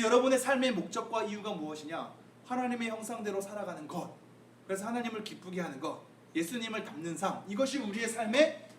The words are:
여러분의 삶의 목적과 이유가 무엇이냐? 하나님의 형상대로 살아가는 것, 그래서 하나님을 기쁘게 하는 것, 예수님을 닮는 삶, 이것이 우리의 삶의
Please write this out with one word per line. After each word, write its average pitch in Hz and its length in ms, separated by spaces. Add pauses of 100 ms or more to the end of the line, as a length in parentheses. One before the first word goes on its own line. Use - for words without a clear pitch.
여러분의 247 380
삶의 254 340
목적과 220 520
이유가 208 280
무엇이냐? 151 600 (340)
하나님의 240 420
형상대로 220 520
살아가는 190 460
것, 175 280 (520)
그래서 190 200
하나님을 233 360
기쁘게 180 380
하는 143 200
것, 151 200 (340)
예수님을 220 500
닮는 160 320
삶, 180 320
이것이 262 300
우리의 220 300
삶의 240 600 (100)